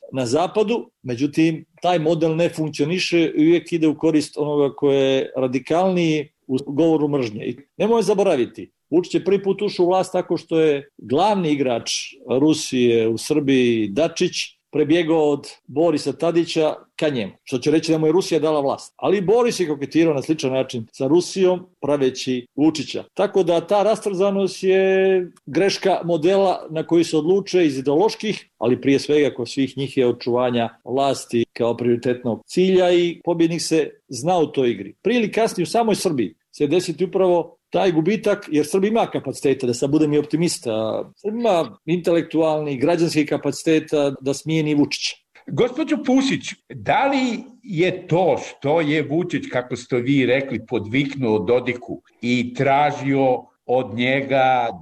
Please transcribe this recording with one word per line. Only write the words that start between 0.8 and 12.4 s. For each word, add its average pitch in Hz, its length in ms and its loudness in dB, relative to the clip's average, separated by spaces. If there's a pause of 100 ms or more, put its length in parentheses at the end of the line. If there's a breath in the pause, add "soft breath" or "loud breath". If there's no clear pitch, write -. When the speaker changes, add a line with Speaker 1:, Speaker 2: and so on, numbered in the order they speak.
Speaker 1:
međutim, 156 600 -2 (160)
taj 175 180 2
model 160 360 0
ne 170 140 2
funkcioniše 160 840 -2
i 156 120 4
uvijek 170 240 2
ide 156 160 0
u 147 100 0
korist 156 400 0
onoga 147 380 0
ko 143 160 0
je 135 460 2
radikalniji 156 920 0 (180)
u 131 180 -2
govoru 151 420 2
mržnje. 117 380 -4
I 120 120 -6 (200)
nemoj 220 260 2
zaboraviti, 165 680 0 (180)
Vučić 170 240 0
je 165 100 0
prvi 196 200 0
put 190 180 -2
ušao 185 240 0
u 170 40 2
vlast 185 220 0
tako 180 260 -2
što 160 220 -2
je 143 380 2
glavni 170 540 0
igrač 127 400 -2 (480)
Rusije 123 680 2